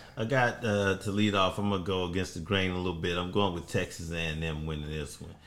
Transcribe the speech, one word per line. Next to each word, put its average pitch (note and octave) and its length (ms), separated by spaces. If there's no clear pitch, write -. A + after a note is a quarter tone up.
I A2+ 80
got, A#2+ 400
uh, G2+ 320
to G2+ 140
lead G#2 240
off, F#2 220
I'm G2+ 120
gonna F#2+ 140
go F#2 220
against F2 280
the F2 80
grain F#2+ 300
a F2+ 60
little F2+ 220
bit. F2 180
I'm F2+ 140
going G2+ 220
with E2+ 140
Texas F2 440
A E2+ 60
and D#2+ 260
M D#2 220
winning D2+ 240
this D2+ 320
one. E2+ 120